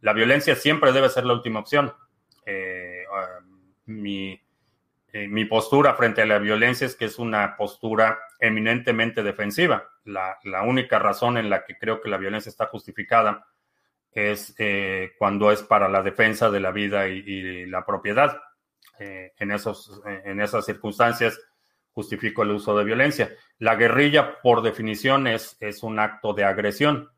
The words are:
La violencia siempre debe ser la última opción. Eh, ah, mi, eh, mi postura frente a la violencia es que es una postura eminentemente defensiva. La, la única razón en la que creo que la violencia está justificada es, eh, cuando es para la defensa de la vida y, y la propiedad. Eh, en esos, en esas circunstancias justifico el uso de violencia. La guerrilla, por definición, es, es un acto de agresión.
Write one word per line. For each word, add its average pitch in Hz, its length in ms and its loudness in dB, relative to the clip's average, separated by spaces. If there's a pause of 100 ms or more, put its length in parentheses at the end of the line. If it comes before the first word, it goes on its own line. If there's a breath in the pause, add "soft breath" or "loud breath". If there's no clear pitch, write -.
La 107 120 2
violencia 127 440 4
siempre 147 360 4
debe 135 160 6
ser 127 160 0
la 123 100 4
última 117 260 -4
opción. 139 340 0 (500)
Eh, 92 580 -10 (120)
ah, 92 260 -8 (460)
mi, 101 560 -8 (720)
eh, 101 160 -8
mi 107 180 0
postura 117 480 4
frente 113 280 2
a 107 40 4
la 107 120 4
violencia 113 480 0
es 123 100 -8
que 113 100 -4
es 104 120 -8
una 110 380 -2
postura 110 640 0 (220)
eminentemente 113 840 0
defensiva. 104 680 -2 (160)
La, 95 400 -8
la 95 180 -4
única 123 360 0
razón 120 380 0
en 110 140 -2
la 95 140 -2
que - 120 -20
creo 110 240 -4
que - 80 -10
la 98 80 -4
violencia 101 320 -6
está 107 180 -6
justificada 107 840 -2 (640)
es, 104 440 -4
eh, 98 640 -4
cuando 104 320 4
es 104 120 2
para 101 260 4
la 98 140 2
defensa 107 460 2
de 101 120 0
la 92 100 -2
vida 101 380 -2
y, 95 100 -6
y 95 480 -10
la 92 180 -8
propiedad. 104 560 0 (580)
Eh, 95 400 -16
en 101 120 -6
esos, 101 560 -8
en 98 340 -10
esas 104 240 -2
circunstancias 113 760 -2 (540)
justifico 107 520 -4
el 104 80 -2
uso 104 260 0
de 104 60 2
violencia. 123 460 0 (280 loud breath)
La 113 160 2
guerrilla, 139 680 4
por 117 220 4
definición, 113 640 0
es, 113 340 -4
es 104 220 -10
un 110 160 -6
acto 107 340 -2
de 98 120 0
agresión. 104 720 0